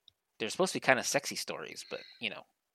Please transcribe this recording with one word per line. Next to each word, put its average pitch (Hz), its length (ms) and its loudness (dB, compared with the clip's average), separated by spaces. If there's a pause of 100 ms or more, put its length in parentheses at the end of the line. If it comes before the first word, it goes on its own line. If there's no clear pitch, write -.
(380)
They're 110 100 -2
supposed - 240 2
to - 40 0
be - 80 -2
kinda 120 200 6
sexy - 320 0
stories, - 540 -8
but, - 100 -6 (180)
you 110 120 -4
know, - 140 -10 (300)